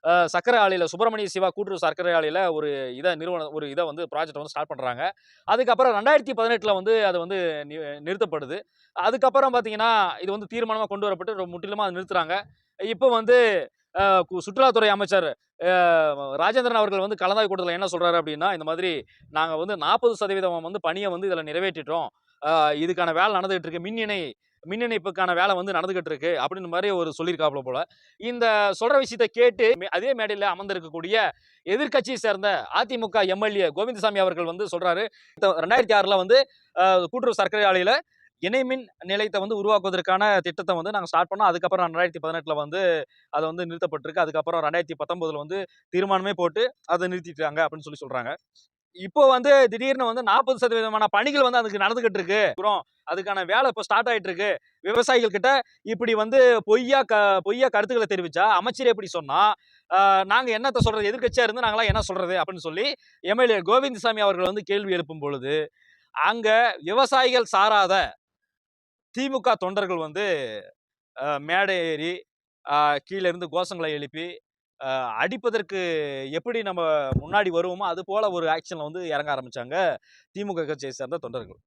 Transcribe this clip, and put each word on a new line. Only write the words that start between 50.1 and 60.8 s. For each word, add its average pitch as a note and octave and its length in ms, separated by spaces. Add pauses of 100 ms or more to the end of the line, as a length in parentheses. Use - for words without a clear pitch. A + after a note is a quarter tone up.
நாற்பது B3 440
சதவீதமான A3 440
பணிகள் C#4 320
வந்து B3 160
அதுக்கு G#3 200
நடந்துகிட்டு A3 340
இருக்கு. G3 360
அப்புறம் F#3 340 (280)
அதுக்கான F#3+ 360
வேலை A#3 200
இப்போ G#3+ 160
ஸ்டார்ட் A3 260
ஆயிட்டு A3 140
இருக்கு. F#3+ 360 (220)
விவசாயிகள் A#3 500
கிட்ட B3 320 (200)
இப்படி A3+ 320
வந்து A3+ 500
பொய்யா B3 380
க-, G3+ 400
பொய்யா A#3+ 260
கருத்துக்களை A3 400
தெரிவிச்சா, F#3 420
அமைச்சர் A#3+ 360
எப்படி G#3 200
சொன்னா, E3+ 460 (420)
அ, G3 300
நாங்க A3+ 340
என்னத்த B3 200
சொல்றது? G#3+ 340